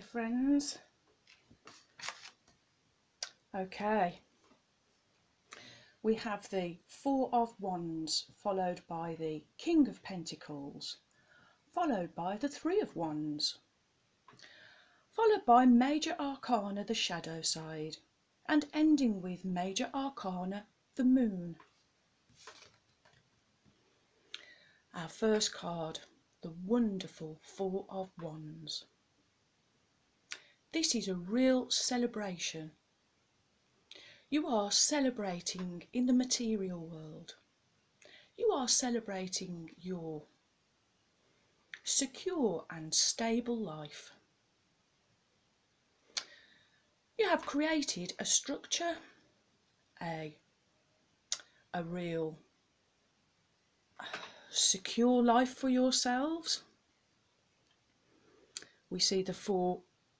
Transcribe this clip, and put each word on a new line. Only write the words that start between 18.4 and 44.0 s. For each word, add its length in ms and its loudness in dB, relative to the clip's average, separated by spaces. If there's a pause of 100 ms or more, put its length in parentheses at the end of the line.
and 240 4
ending 480 4
with 240 -6
Major 480 -2
Arcana, 720 -4 (300)
the 100 2
Moon. 500 4 (3500)
Our 160 -8
first 440 2
card, 460 -6 (420)
the 120 -10 (120)
wonderful 760 0
Four 480 -4
of 200 -8 (120)
Wands. 600 -10 (1900)
This 220 0
is 120 -2
a 80 -2
real 540 2
celebration. 1040 -2 (1600)
You 180 0
are 240 2
celebrating 1120 0 (100)
in 140 2
the 60 6
material 640 2
world. 560 -14 (1000)
You 120 0
are 200 4
celebrating 1000 -2 (100)
your 440 -8 (1600)
secure 880 0
and 200 -10
stable 640 0
life. 560 -8 (3000)